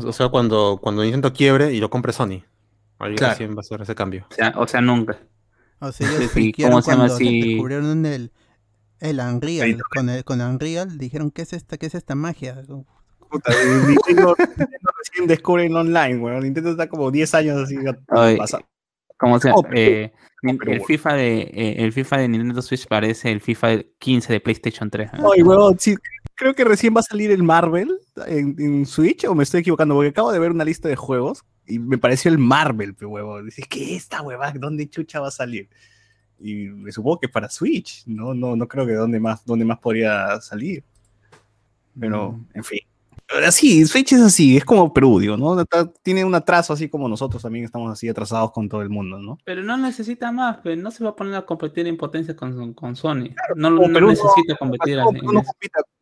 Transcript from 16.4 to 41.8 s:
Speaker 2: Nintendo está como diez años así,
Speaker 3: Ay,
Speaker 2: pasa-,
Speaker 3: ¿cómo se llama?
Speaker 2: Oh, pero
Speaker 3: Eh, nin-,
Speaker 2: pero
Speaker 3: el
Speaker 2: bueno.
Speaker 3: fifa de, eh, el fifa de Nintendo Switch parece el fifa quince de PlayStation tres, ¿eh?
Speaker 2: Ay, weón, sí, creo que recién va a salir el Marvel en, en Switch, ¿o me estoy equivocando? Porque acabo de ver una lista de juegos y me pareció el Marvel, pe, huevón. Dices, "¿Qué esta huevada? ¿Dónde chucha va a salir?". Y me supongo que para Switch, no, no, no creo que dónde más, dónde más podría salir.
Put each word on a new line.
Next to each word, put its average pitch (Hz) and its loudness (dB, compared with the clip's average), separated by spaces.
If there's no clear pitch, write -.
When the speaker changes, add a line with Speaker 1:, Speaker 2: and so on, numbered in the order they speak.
Speaker 2:
Nintendo 160 -4
está 160 -4
como 139 -2
diez 151 0
años 156 2
así, 135 -6
Speaker 3:
Ay, 113 6
Speaker 2:
pasa-, 107 -4
Speaker 3:
¿cómo 123 4
se 135 2
llama? 123 6
Speaker 2:
Oh, - 4
pero 123 -4
Speaker 3:
Eh, 107 2
nin-, 131 -2
Speaker 2:
pero 107 -4
Speaker 3:
el 120 -2
Speaker 2:
bueno. - -10
Speaker 3:
fifa 151 0
de, 120 0
eh, 110 -6
el 110 0
fifa 135 -2
de 131 2
Nintendo 120 -2
Switch - -8
parece 110 0
el 104 -2
fifa 113 -2
quince 123 0
de 107 0
PlayStation 110 -4
tres, 107 -8
¿eh? - -12
Speaker 2:
Ay, 185 8
weón, 190 6
sí, 208 2
creo 269 0
que 269 2
recién 220 2
va 226 4
a - 2
salir 208 -2
el 190 4
Marvel 175 2
en, 143 -2
en 143 0
Switch, 165 0
¿o 190 0
me 147 4
estoy 175 0
equivocando? 160 2
Porque 143 4
acabo 220 0
de 185 0
ver 165 2
una 165 -2
lista 160 -4
de 139 -2
juegos 135 -4
y 110 -6
me 120 -2
pareció 131 2
el 160 4
Marvel, 123 2
pe, - -18
huevón. 104 -12
Dices, 135 -18
"¿Qué - -8
esta - -12
huevada? 139 -8
¿Dónde 147 -8
chucha 156 -10
va 139 -6
a 135 -10
salir?". 117 -10
Y 104 -10
me 101 -18
supongo 135 -4
que 123 -6
para 101 -6
Switch, - -6
no, 113 -8
no, 123 -4
no 117 -4
creo 135 -4
que 113 0
dónde 113 0
más, 110 -4
dónde 113 -2
más 113 0
podría 107 -2
salir. 139 -10